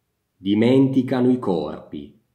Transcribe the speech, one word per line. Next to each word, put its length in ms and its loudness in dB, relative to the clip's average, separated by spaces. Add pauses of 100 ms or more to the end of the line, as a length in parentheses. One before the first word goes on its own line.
(440)
dimenticano 880 2
i 80 0
corpi, 800 -8 (140)